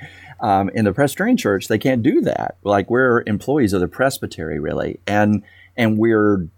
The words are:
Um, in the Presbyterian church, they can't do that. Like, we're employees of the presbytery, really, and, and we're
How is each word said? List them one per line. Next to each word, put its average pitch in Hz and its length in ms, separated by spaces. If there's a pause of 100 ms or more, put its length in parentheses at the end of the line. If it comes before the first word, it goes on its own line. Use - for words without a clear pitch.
(380)
Um, 98 360
in 113 100
the 98 80
Presbyterian 185 460
church, 98 280
they 110 120
can't 131 240
do 214 180
that. - 420
Like, 101 280
we're 120 360
employees 110 460
of 95 80
the 87 80
presbytery, 85 720
really, 73 460
and, 104 360 (360)
and 110 180
we're 104 500 (100)